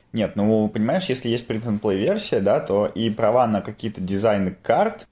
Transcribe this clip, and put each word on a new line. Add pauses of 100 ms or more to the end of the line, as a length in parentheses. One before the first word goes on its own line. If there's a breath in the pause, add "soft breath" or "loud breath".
(120)
Нет,
ну,
понимаешь,
если
есть
print
and
play
версия,
да,
то
и
права
на
какие-то
дизайны
карт,